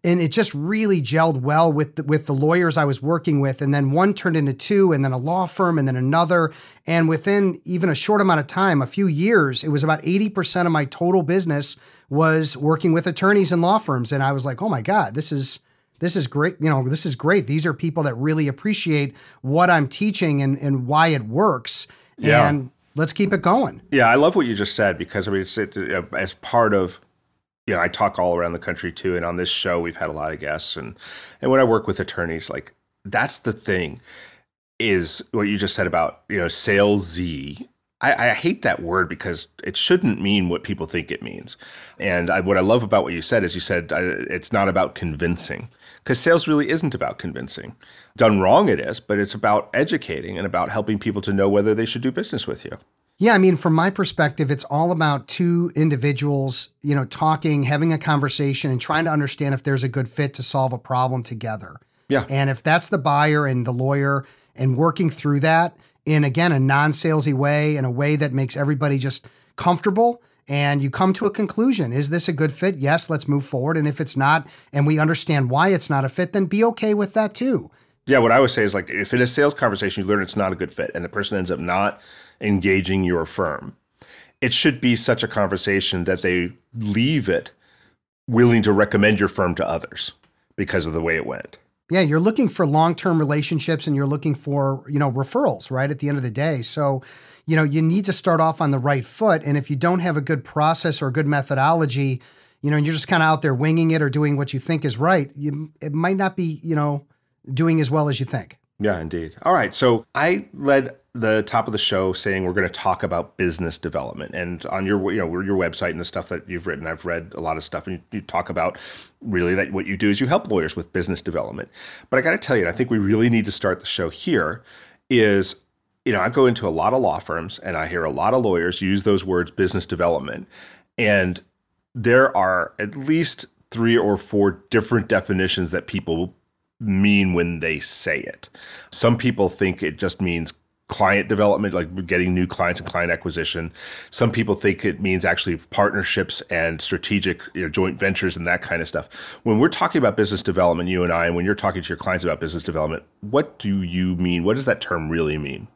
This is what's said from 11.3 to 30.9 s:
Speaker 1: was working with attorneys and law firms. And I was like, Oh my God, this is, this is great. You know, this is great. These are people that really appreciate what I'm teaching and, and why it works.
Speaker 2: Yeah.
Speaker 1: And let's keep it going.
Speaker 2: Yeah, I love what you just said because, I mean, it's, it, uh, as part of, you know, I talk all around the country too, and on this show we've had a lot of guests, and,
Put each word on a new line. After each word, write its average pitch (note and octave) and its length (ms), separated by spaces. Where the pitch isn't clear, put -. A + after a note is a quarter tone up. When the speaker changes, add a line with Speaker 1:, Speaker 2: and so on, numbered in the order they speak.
Speaker 1:
was D#3 460
working D#3 380
with E3+ 140
attorneys F#3+ 440
and E3+ 100
law F#3+ 160
firms. C3 360
And C3+ 100
I C#3 80
was C3+ 140
like, B2+ 160
Oh A3 80
my B2+ 120
God, C#3+ 340
this D3+ 180
is, C3+ 260
this F3 160
is C#3 100
great. D#3 320
You D#3 100
know, C3+ 160
this C#3 200
is C#3 100
great. D#3 320
These D3+ 180
are D#3 80
people D#3+ 300
that B2+ 120
really D3+ 340
appreciate D3 680
what E3 280
I'm D3+ 180
teaching F3+ 540
and, C3+ 160
and C3+ 280
why D3+ 220
it C#3+ 160
works. C3 640
Speaker 2:
Yeah. - 320
Speaker 1:
And C3+ 220
let's D#3 180
keep G3 180
it F#3+ 100
going. G#3 480
Speaker 2:
Yeah, A#2+ 200
I A2+ 60
love D#3 200
what D#3+ 100
you A2+ 100
just G2+ 200
said G2 220
because, F#2+ 320
I - 20
mean, F#2+ 100
it's, - 160
it, G2 200
uh, F#2 260
as F#2 200
part A2+ 400
of, F#2 260
you G2 80
know, F2 40
I F2+ 80
talk F#2 320
all F2+ 160
around F2 180
the E2+ 60
country F2 320
too, F2+ 240
and E2+ 80
on F2 140
this F2+ 120
show F2 300
we've E2+ 160
had D#2+ 140
a D2+ 40
lot D#2 200
of D2+ 60
guests, D2+ 360
and, B1 220